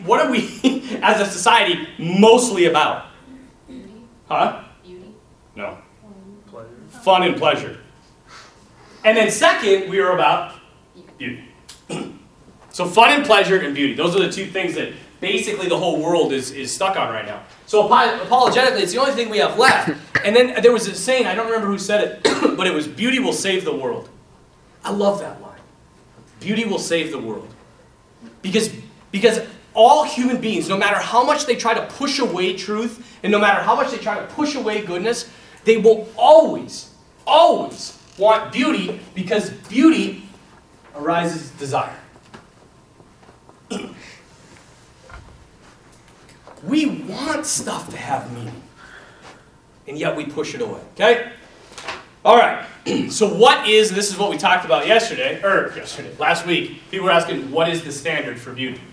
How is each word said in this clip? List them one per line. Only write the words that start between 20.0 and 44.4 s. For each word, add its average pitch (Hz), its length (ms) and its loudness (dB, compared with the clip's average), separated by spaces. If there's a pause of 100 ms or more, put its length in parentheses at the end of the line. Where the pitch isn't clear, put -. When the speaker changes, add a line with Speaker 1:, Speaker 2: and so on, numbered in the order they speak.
Speaker 1:
And 208 120 2
then 247 260 4
there 233 100 8
was 202 160 0
a 190 60 -8
saying, 247 320 -2
I 185 80 -2
don't 226 140 -4
remember 226 180 -2
who 196 140 -2
said 208 240 0
it, - 200 -8
<clears throat> - 320 0
but 185 120 -2
it 170 80 -2
was, 147 120 -4
"Beauty 247 300 -2
will - 160 -2
save 185 320 -2
the 147 100 -4
world." 127 340 -6 (720)
I - 80 -6
love 202 300 0
that - 200 -14
line. - 180 -20 (800)
Beauty 214 260 -2
will 190 120 -4
save 165 320 -2
the 139 80 -8
world. 110 340 -10 (920)
Because, 196 260 0 (420)
because 220 280 2 (340)
all 277 300 6
human 247 360 -2
beings, 180 300 -4
no 196 80 -2
matter 202 220 0
how 233 240 2
much 294 240 0
they 240 80 2
try 226 180 -2
to 214 80 -2 (140)
push 277 240 -4
away 180 360 -2
truth, - 680 -8
and 190 80 0
no 208 80 4
matter 208 240 2
how 240 120 2
much 277 140 -2
they 233 80 -8
try 208 220 -6
to - 160 -12
push 294 180 -2
away 214 320 -6
goodness, 180 420 -6 (360)
they 226 140 4
will 214 380 4
always, - 800 4 (320)
always - 760 2 (200)
want 214 340 2
beauty, 226 460 -4 (160)
because 196 340 -4
beauty - 800 0 (680)
arises 160 560 -4
desire. - 460 -8 (1700)
<clears throat> 233 80 -8 (2750)